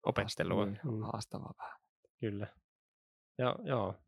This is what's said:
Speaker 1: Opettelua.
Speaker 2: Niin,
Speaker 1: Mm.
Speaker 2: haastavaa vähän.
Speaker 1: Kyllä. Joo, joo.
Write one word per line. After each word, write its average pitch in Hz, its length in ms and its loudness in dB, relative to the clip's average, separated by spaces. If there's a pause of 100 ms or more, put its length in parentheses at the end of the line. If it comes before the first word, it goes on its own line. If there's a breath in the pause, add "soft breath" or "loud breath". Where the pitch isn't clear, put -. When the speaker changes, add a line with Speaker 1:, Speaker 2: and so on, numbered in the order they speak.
Speaker 1:
Opettelua. 98 600 2
Speaker 2:
Niin, 104 180 -4
Speaker 1:
Mm. 110 180 -2
Speaker 2:
haastavaa - 560 -6
vähän. - 220 -12 (400)
Speaker 1:
Kyllä. 101 260 -2 (920)
Joo, 127 260 2
joo. 110 300 2 (120)